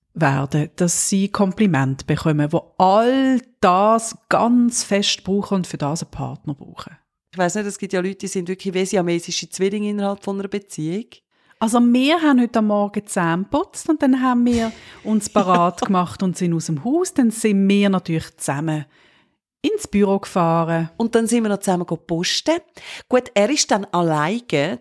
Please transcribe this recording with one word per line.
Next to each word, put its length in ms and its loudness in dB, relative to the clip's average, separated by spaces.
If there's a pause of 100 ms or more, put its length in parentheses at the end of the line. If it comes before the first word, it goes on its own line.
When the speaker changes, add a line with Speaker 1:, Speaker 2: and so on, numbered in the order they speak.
(140)
Speaker 1:
werden, 640 0
dass 320 0
sie 200 0
Komplimente 760 0
bekommen, 480 0
wo 240 -4
all 640 2 (180)
das 580 2 (120)
ganz 540 2
fest 400 -2
brauchen 320 -2
und 120 -2
für 100 -10
das 260 -4
einen 80 -16
Partner 420 -8
brauchen. 420 -18 (380)
Speaker 2:
Ich 40 -20
weiss 180 0
nicht, 100 -4
es 120 -8
gibt 140 -10
ja 80 -2
Leute, 200 -4
die 80 -8
sind 200 -6
wirklich 260 -6
wie 120 -2
siamesische 640 -2
Zwillinge 400 -2
innerhalb 340 -4
von 160 -4
einer 80 -8
Beziehung. 580 -8 (540)
Speaker 1:
Also 220 2
wir 400 4
haben 180 4
heute 220 2
Morgen 460 0
Zähne 360 0
geputzt 460 -4
und 120 0
dann 200 4
haben 240 2
wir 260 0 (320)
uns 260 0
parat 520 2
Speaker 2:
<laughs> 40 -4
Speaker 1:
gemacht 380 -2
und 140 -2
sind 160 0
aus 140 -4
dem 180 -4
Haus. 280 -2
Dann 180 2
sind 360 2
wir 220 4
natürlich 480 -4
zusammen 480 -4 (760)
ins 260 -2
Büro 320 2
gefahren. 760 0
Speaker 2:
Und 200 -2
dann 120 2
sind 160 0
wir 60 0
noch 100 -2
zusammen 280 -2
go 100 -6
posten. 640 -2 (500)
Gut, 240 0
er 160 4
ist 220 0
dann 140 0
alleine 960 0